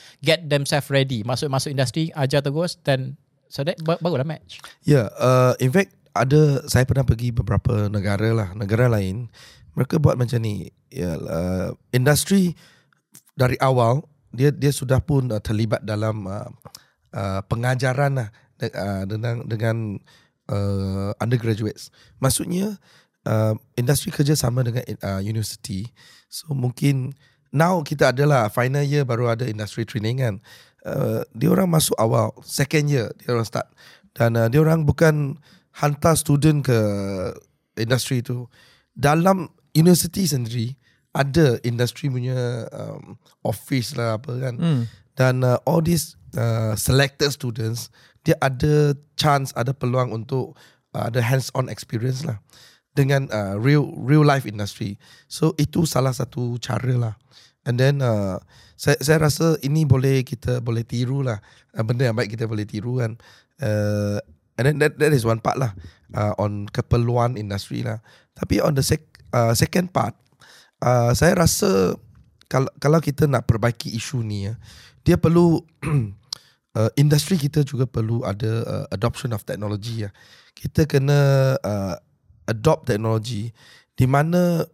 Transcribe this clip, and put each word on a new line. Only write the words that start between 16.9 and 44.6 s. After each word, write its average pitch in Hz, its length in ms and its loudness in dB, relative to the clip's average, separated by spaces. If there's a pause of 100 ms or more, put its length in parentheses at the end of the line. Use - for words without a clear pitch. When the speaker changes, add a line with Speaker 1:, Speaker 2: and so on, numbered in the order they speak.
Speaker 2:
uh, 98 320 -6
pengajaran 127 720 -2
lah 110 120 -4 (280)
de-, 113 160 -6
uh, 98 320 -4
dengan, 113 400 -6
dengan, 113 320 -2 (720)
uh, 98 720 -2
undergraduates. 113 720 -2 (320)
Maksudnya, 180 560 -2 (480)
uh, 110 240 2 (240)
industri 135 320 -2
kerja 151 240 0
sama 127 320 0
dengan, 117 160 -4 (240)
uh, 95 160 -4
universiti. 104 640 -6 (480)
So 147 240 -8
mungkin 131 560 -2 (400)
now 165 320 2
kita 139 320 0
adalah 139 320 4
final 131 340 0
year 143 220 0
baru 120 240 -2
ada 113 160 -2
industry 107 400 -6
training 117 400 -4
kan. 107 100 -2 (540)
Uh, 113 320 -2 (160)
dia 160 160 2
orang 185 160 2
masuk 160 320 2
awal, 113 400 2
second 147 480 -2
year 131 320 -2
dia 123 160 -2
orang 113 80 -2
start. - 240 -8 (480)
Dan, 117 240 2
uh, 113 80 2
dia 147 160 4
orang 156 240 2
bukan 147 480 2 (400)
hantar 147 400 2
student 147 480 2
ke 117 160 2 (960)
industri 120 480 -2
tu. 123 240 -8 (480)
Dalam 165 560 2 (240)
universiti 180 500 4
sendiri 123 480 -2 (400)
ada 139 480 2
industri 120 480 -2
punya, 123 640 -4
um, 104 400 -12 (280)
office - 520 -4
lah 113 240 -2
apa 127 200 -10
kan. 127 200 -6
Speaker 1:
Hmm. 156 240 2 (320)